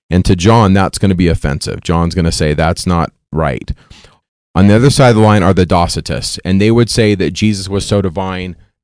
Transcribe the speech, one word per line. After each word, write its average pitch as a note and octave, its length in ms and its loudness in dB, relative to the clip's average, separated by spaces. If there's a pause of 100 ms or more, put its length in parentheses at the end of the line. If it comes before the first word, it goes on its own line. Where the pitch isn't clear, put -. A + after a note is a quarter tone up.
And F2+ 160 0
to G2 100 2
John, G2+ 380 4
that's F#2+ 240 0
gonna G2 180 0
be F2 140 2
offensive. - 540 -4
John's E2+ 320 -2
gonna E2 180 0
say, D2+ 220 -2
"That's D#2+ 320 -2
not E2+ 260 -2 (180)
right." C#2+ 400 -4 (840)
On G2 120 4
the G#2 100 6
other A#2+ 120 4
side B2 220 4
of A2 60 2
the A2 40 4
line G#2+ 220 4
are F#2 100 4
the F2+ 140 2
Docetists, E2+ 760 -4
and F#2+ 160 0
they G#2+ 120 2
would A#2 180 2
say G#2+ 280 0
that F2 180 -2
Jesus G2 340 -2
was G2 160 -4
so G2+ 160 -2
divine F#2 560 -6 (260)